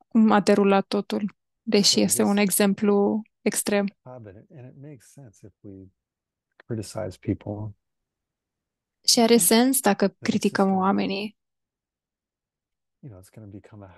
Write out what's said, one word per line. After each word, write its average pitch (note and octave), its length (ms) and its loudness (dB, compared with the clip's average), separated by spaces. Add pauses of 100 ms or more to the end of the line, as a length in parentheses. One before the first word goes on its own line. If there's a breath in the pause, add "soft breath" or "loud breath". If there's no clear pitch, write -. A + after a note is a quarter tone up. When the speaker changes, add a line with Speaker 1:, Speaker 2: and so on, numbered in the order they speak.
Speaker 1:
cum A3 220 4
a G#3 100 6
derulat G3 460 2
totul, G#3 500 -6 (260)
deși G#3 320 2
Speaker 2:
So G#3+ 60 2
Speaker 1:
este G3+ 220 2
un G3+ 120 2
Speaker 2:
this G3+ 100 2
Speaker 1:
exemplu G3+ 800 0 (180)
extrem. G3+ 460 -2 (160)
Speaker 2:
habit, A#2 320 -18 (220)
and B2+ 180 -18
it - 80 -20
makes C#3+ 300 -20
sense A#2 340 -20
if G2 140 -20
we F#2+ 260 -18 (720)
criticize G2+ 640 -10
people. G#2 540 -8 (1300)
Speaker 1:
Și - 160 2
are A#3 160 6
sens B3 440 2
dacă G3+ 280 0
Speaker 2:
Then - 0 -
it's - 100 -10
just - 120 -8
Speaker 1:
criticăm G3+ 360 0
Speaker 2:
gonna, F#3+ 140 0
Speaker 1:
oamenii. G3 580 -2 (1600)
Speaker 2:
you C#3 140 -20
know, F#2 100 -20
it's - 120 -20
gonna A2 160 -20
become G2+ 340 -20
a F#2 140 -20